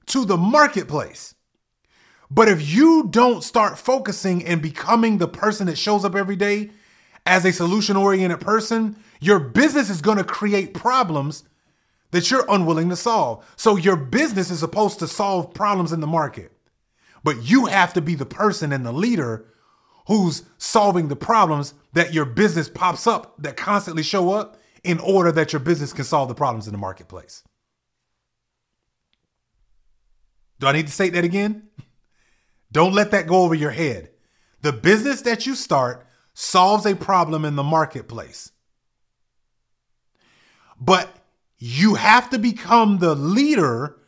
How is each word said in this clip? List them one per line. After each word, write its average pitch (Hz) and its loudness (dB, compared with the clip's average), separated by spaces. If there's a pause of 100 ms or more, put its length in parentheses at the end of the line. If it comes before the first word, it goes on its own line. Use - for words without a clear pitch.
to 254 -2
the 185 0
marketplace. 185 0 (960)
But 214 4
if 156 0
you 302 6
don't 240 2
start 208 0
focusing 190 -2
and 165 -2
becoming 214 0
the 170 0
person 202 -4
that 160 -4
shows 202 0
up 185 -4
every 196 -2
day 202 -2 (540)
as 180 4
a 185 4
solution-oriented 190 0
person, 214 -2 (240)
your 190 4
business 226 2
is 180 -6
gonna 202 2
create 202 -2
problems 165 -2 (680)
that 170 0
you're 262 2
unwilling 170 2
to 180 -2
solve. 180 -2 (100)
So 214 4
your 185 2
business 190 -2
is 175 -6
supposed 190 -2
to 165 -4
solve 190 -4
problems 190 -2
in 165 -4
the 151 -6
market, 151 -4 (720)
but 127 -2
you 226 4
have 190 2
to 180 0
be 160 -4
the 135 -8
person 185 -2
and 131 -4
the 117 -6
leader 147 -4 (600)
who's 185 0 (140)
solving 196 0
the 143 -6
problems 160 0 (200)
that 165 0
your 156 0
business 160 0
pops - -4
up - -2
that 147 -10
constantly 180 -4
show 180 0
up 214 -6 (240)
in 175 -2
order 185 2
that 156 -2
your 151 -4
business 147 -2
can 135 -8
solve 143 -2
the 120 -10
problems 117 -4
in 107 -12
the 101 -8
marketplace. 92 -14 (3250)
Do 139 -2
I 139 4
need 156 -2
to 139 -12
say 190 0
that 175 0
again? 202 -4 (1000)
Don't 175 4
let 208 2
that 190 0
go 180 4
over 165 2
your 151 -2
head. 113 -6 (520)
The 147 -2
business 214 2
that 233 -4
you 262 -6
start 127 -2 (280)
solves 196 2
a 202 0
problem 160 0
in 147 -4
the 143 -2
marketplace. 135 -6 (2250)
But 175 2 (480)
you 143 0
have 220 4
to 262 -2
become 214 2
the 170 2
leader 151 0 (100)